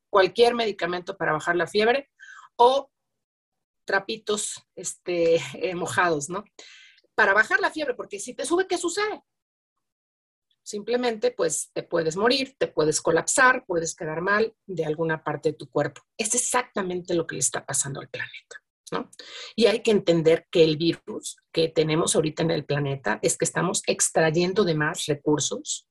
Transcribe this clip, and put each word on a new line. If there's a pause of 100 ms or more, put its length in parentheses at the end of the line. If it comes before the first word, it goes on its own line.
(120)
cualquier
medicamento
para
bajar
la
fiebre (440)
o (920)
trapitos, (120)
este,
<laughs>
eh,
mojados,
¿no? (720)
Para
bajar
la
fiebre,
porque
si
te
sube,
¿qué
sucede? (1400)
Simplemente,
pues,
te
puedes
morir,
te
puedes
colapsar,
puedes
quedar
mal (100)
de
alguna
parte
de
tu
cuerpo. (140)
Es
exactamente
lo
que
le
está
pasando
al
planeta, (300)
¿no? (460)
Y
hay
que
entender
que
el
virus (160)
que
tenemos
ahorita
en
el
planeta
es
que
estamos
extrayendo
de
más
recursos,